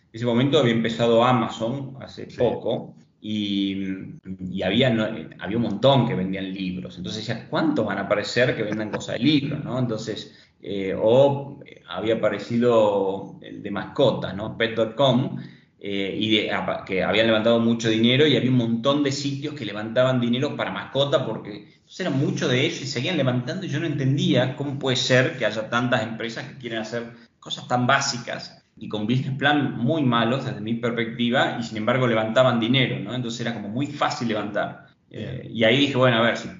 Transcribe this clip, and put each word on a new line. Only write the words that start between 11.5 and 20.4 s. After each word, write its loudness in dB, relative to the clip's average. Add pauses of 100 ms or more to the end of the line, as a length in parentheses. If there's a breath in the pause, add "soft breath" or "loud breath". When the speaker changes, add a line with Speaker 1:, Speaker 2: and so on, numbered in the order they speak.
Speaker 1:
eh, -20
había -2
aparecido 2
el -14
de -8
mascotas, 0
¿no? -8
Pet -2
dot 0
com, 2 (420 loud breath)
eh, -4
y 0
de, 0
apa-, -2
que 0
habían 4
levantado 4
mucho 2
dinero 4
y 4
había 2
un 4
montón 2
de 0
sitios -4
que -10
levantaban 0
dinero 0